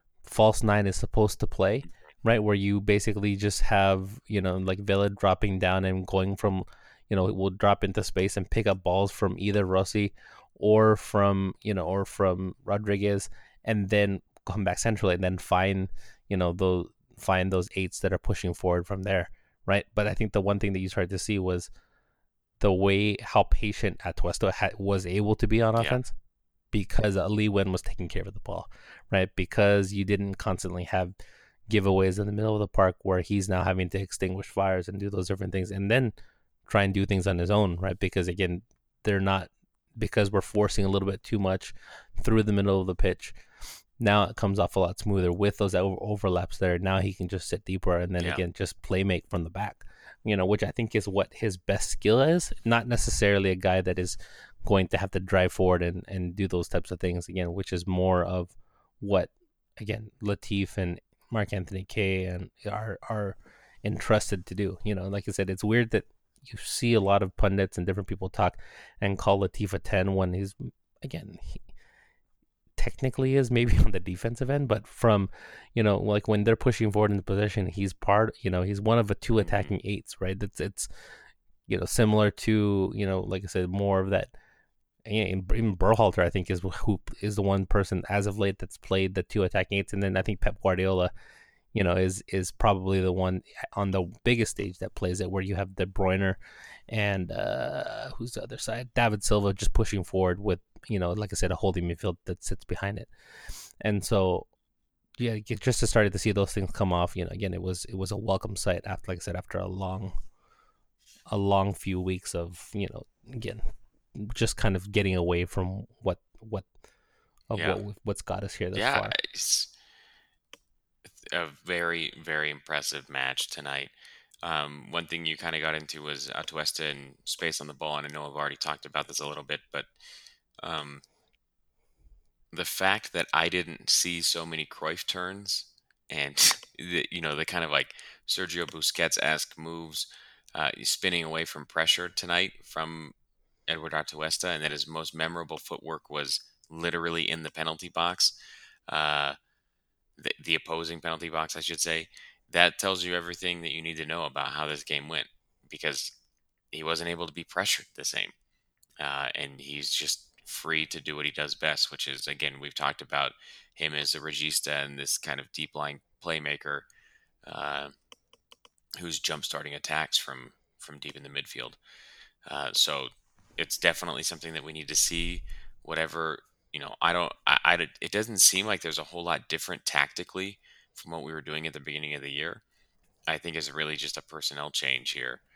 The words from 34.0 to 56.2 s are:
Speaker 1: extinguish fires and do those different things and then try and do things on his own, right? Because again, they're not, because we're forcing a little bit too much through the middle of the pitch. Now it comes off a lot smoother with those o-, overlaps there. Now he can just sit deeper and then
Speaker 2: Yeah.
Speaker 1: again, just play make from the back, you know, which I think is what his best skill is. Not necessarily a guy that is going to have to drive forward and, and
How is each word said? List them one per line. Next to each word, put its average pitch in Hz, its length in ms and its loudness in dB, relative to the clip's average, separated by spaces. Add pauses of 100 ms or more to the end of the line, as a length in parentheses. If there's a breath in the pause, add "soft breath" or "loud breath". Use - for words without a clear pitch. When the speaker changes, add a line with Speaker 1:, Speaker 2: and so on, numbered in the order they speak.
Speaker 1:
extinguish 95 460 -4
fires 95 420 0
and 98 120 -8
do 101 100 -2
those 92 180 -2
different 95 240 -4
things 92 180 -2
and 98 200 0
then 120 220 4 (560 soft breath)
try 104 140 4
and 98 120 2
do 98 120 4
things 95 200 2
on 92 120 2
his 87 120 0
own, 101 260 4
right? 90 220 -4
Because 90 300 0
again, 90 340 -2 (420)
they're 98 160 2
not, 95 300 0 (480)
because 104 320 2
we're 101 100 4
forcing 104 440 2
a 98 40 4
little 95 200 2
bit 98 140 -4
too - 160 -2
much 95 360 -2 (480 loud breath)
through 110 220 6
the 104 80 2
middle 98 280 4
of 92 60 -2
the 92 80 -2
pitch. - 400 2 (640 loud breath)
Now 104 260 6
it - 120 -2
comes 98 220 2
off 90 180 0
a 98 40 6
lot 92 180 2
smoother 95 340 2
with 101 260 2
those 98 160 2
o-, 95 260 2
overlaps 95 580 -2
there. 90 200 2
Now 95 220 2
he 98 120 0
can 90 160 -6
just 92 200 -6
sit - 160 -4
deeper 90 340 2
and 90 160 -2
then 87 100 0
Speaker 2:
Yeah. 82 100 -2
Speaker 1:
again, 87 180 -2
just - 300 -6
play 95 220 0
make 95 240 0
from 90 160 -2
the 80 60 -8
back, 92 340 -8 (400 loud breath)
you 107 120 2
know, 92 100 4
which 101 160 2
I 101 80 0
think - 240 -2
is 104 140 2
what 95 260 0
his 98 220 -2
best - 340 0
skill 110 320 6
is. 165 300 4 (120)
Not 117 220 4
necessarily 101 640 4
a 92 60 0
guy 92 240 2
that 92 180 0
is 90 180 -2 (480 loud breath)
going 95 240 4
to 104 100 0
have 95 140 -2
to 95 80 -2
drive 92 320 4
forward 90 300 4
and, 87 260 -2
and 90 280 -4